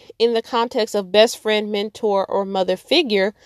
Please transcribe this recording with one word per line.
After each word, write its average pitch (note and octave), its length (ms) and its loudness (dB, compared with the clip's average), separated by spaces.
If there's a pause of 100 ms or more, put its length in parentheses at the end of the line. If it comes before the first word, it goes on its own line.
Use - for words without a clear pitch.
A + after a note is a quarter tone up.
(200)
in A#3 140 2
the A3+ 80 0
context A#3 520 -2
of G3 180 -4
best G#3+ 260 4
friend, G#3+ 340 -2
mentor, G#3 580 -2
or G3 160 -2
mother F#3+ 300 -2
figure, G#3+ 580 0 (120)